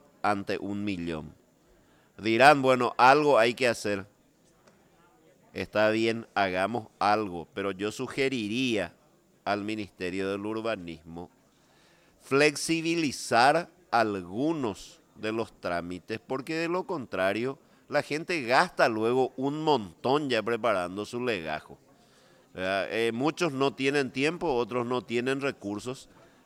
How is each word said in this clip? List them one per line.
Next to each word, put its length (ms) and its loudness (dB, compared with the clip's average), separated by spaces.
ante 360 -2
un 240 -6
millón. 520 -6
Dirán, 460 6
"Bueno, 340 2
algo 420 8
hay 140 6
que 160 0
hacer". 380 -2
Está 380 0
bien, 440 0
hagamos 540 0
algo, 540 0
pero 200 -4
yo 200 -6
sugeriría 1040 -2
al 200 -2
Ministerio 680 -6
del 160 -6
Urbanismo 840 -8
flexibilizar 1500 2
algunos 1080 -2
de 160 -8
los 300 -6
trámites, 580 -6
porque 380 -8
de 100 -4
lo 180 -2
contrario, 720 -2
la 140 0
gente 400 -4
gasta 460 2
luego 480 0
un 260 -4
montón 640 0
ya 140 0
preparando 640 -2
su 180 -8
legajo. 540 -6
¿Verdad? 380 -2
Eh, 220 0
muchos 400 -2
no 220 0
tienen 360 0
tiempo, 420 -2
otros 320 -2
no 180 -2
tienen 380 -2
recursos, 680 -8